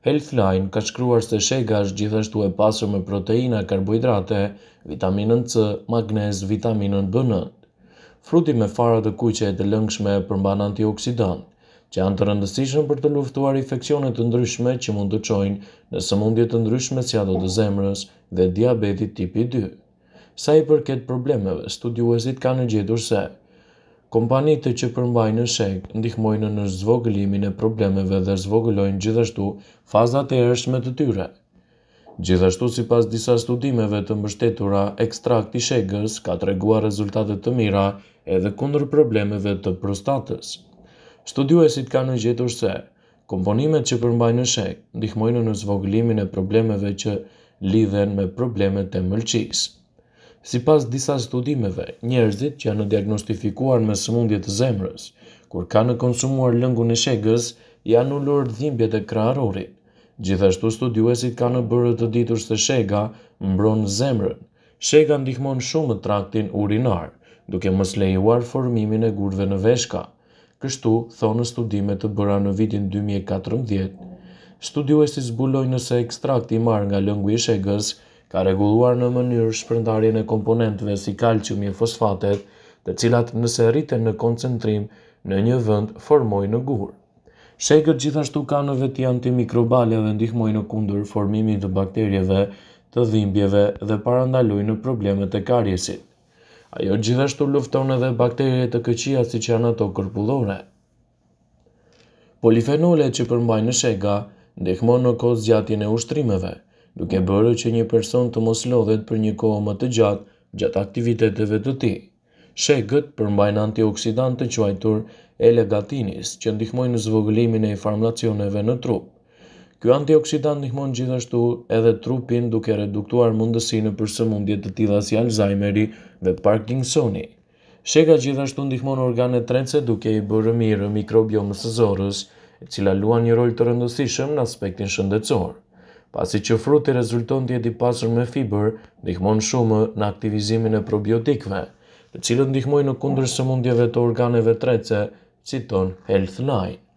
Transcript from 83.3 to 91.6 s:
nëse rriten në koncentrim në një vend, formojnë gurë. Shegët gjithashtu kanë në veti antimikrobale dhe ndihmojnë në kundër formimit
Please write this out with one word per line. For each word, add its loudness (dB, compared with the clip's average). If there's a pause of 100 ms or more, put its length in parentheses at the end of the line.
nëse 2
rriten 0
në 0
koncentrim -2 (420)
në 0
një 2
vend, 0 (100)
formojnë 2
gurë. -6 (680)
Shegët 4
gjithashtu -2
kanë 0
në -2
veti -2
antimikrobale 2
dhe 0
ndihmojnë 0
në -2
kundër -2
formimit 0